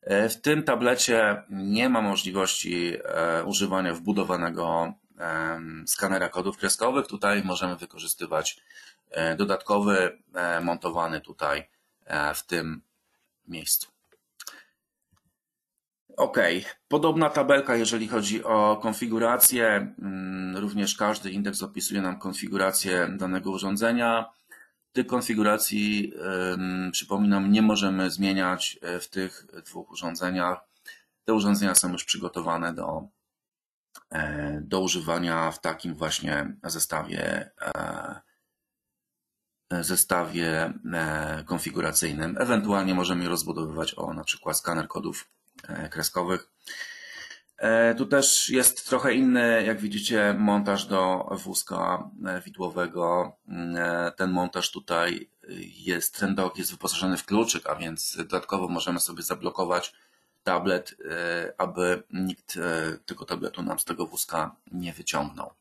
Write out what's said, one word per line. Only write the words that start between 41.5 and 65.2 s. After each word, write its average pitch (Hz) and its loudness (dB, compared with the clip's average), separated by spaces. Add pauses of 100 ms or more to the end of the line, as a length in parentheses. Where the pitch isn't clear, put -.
Ewentualnie 101 2
możemy 90 0
je 87 -2
rozbudowywać 80 -4
o 82 -6
na 80 -8
przykład - -4
skaner 82 -2
kodów, - -6 (400)
e, 82 -8
kreskowych. 87 -2 (1080)
E, 113 4
tu 131 0
też - 4
jest - 2
trochę 135 4
inny, 120 4
jak 107 0
widzicie, 104 2
montaż 101 4
do 92 0
wózka, 90 -4 (160)
e, 92 -4
widłowego. 87 -2 (120)
Mm, 87 -6
e, 85 0
ten 92 -2
montaż 90 -2
tutaj 85 -2 (480)
jest, 90 -2
ten 98 2
dock 95 -2
jest 90 -4
wyposażony 92 -2
w - -8
kluczyk, - 0
a 76 0
więc 80 -6
dodatkowo 90 -2
możemy 85 -2
sobie 85 -4
zablokować 90 -2 (520)
tablet, 90 0 (160)
e, 85 -4
aby 90 0 (100)
nikt, 92 -6
e, 82 -2
tego - -10
tabletu 87 -8
nam 85 -4
z - -2
tego - -4
wózka - -6 (160)
nie 87 -6
wyciągnął. - -6